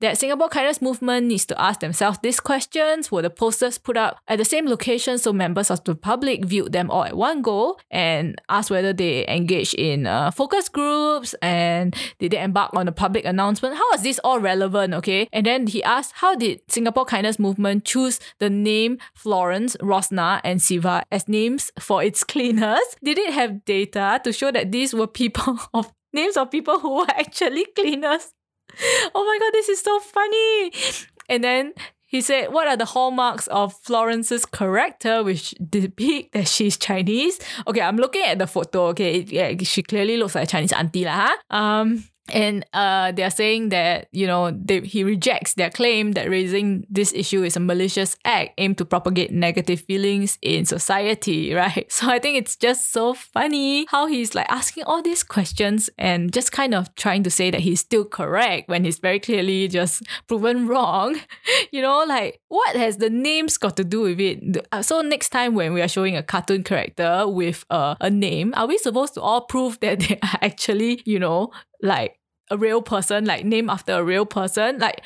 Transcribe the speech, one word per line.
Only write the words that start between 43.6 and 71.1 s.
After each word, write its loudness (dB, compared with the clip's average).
that, 0
you 0
know, 2
they, 0
he -2
rejects 0
their 0
claim 0
that -2
raising 0
this 0
issue 0
is 0
a 0
malicious 0
act 0
aimed 0
to 0
propagate 0
negative 0
feelings 0
in 0
society, 0
<laughs> 0
right? 0
So -2
I 2
think 0
it's -4
just 0
so 0
funny 0
how 2
he's, 0
like, -2
asking -2
all 0
these 0
questions 0
and 0
just 0
kind 0
of -2
trying 0
to 0
say 2
that 0
he's 2
still 2
correct -2
when 2
he's 0
very 2
clearly 0
just 0
proven 0
wrong. 0
<laughs> -18
You -4
know, 4
like, -2
what 2
has 0
the 2
names 0
got -2
to 2
do -2
with 0
it? -2
The, -2
uh, -4
so 2
next -2
time 0
when 2
we 2
are 2
showing 0
a -4
cartoon 0
character 0
with, -2
uh, 0
a 0
name, 0
are 2
we 2
supposed 0
to -10
all 2
prove -2
that 0
<laughs> 0
they 0
are -2
actually, 0
you 2